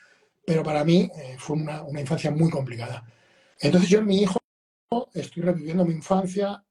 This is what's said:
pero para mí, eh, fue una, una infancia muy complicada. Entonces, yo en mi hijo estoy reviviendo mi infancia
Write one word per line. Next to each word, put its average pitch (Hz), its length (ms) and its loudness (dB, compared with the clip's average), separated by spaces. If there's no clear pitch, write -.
pero 160 180 0
para 151 200 -2
mí, 175 320 4
eh, 131 220 -16
fue 151 200 -6
una, 151 260 -6
una 143 180 -8
infancia 151 300 -2
muy 160 180 2
complicada. 123 560 -8
Entonces, 180 300 4
yo 208 100 8
en 220 80 0
mi 196 140 4
hijo 190 180 2
estoy 170 300 -8
reviviendo 170 420 0
mi 165 80 0
infancia 190 760 -2